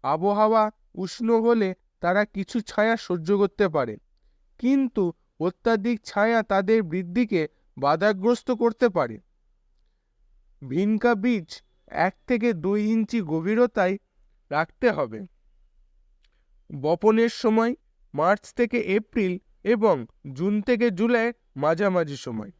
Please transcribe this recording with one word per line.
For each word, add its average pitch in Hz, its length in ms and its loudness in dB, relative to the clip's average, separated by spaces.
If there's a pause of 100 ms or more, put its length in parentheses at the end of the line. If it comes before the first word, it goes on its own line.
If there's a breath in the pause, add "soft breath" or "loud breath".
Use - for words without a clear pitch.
আবহাওয়া 208 580 2 (320)
উষ্ণ 190 340 -6 (140)
হলে 226 260 2 (320)
তারা 185 240 0
কিছু 196 360 -8
ছায়া 220 360 0 (100)
সহ্য 170 300 -4
করতে 196 320 0
পারে, 131 260 -2 (680)
কিন্তু 254 440 0 (360)
অত্যাধিক 220 640 0
ছায়া 220 380 0
তাদের 202 400 2
বৃদ্ধিকে 180 600 -2 (340)
বাধাগ্রস্ত 190 720 0 (140)
করতে 233 260 2
পারে। 135 280 -2 (1500)
ভিনকা 202 520 0
বীজ 208 340 -2 (580)
এক 190 80 -4 (120)
থেকে 240 220 0 (160)
দুই 202 160 0 (100)
ইঞ্চি 226 280 0 (120)
গভীরতায় 196 640 0 (560)
রাখতে 160 400 -2
হবে। 120 300 -4 (1500)
বপনের 202 640 2 (100)
সময় 226 300 2 (420)
মার্চ 175 300 0 (120)
থেকে 240 220 0 (180)
এপ্রিল 208 360 -2 (320)
এবং 214 320 2 (400)
জুন 185 160 -2 (100)
থেকে 240 280 2
জুলাইয়ের 226 440 0 (220)
মাঝামাঝি 160 680 0
সময়। 110 340 -10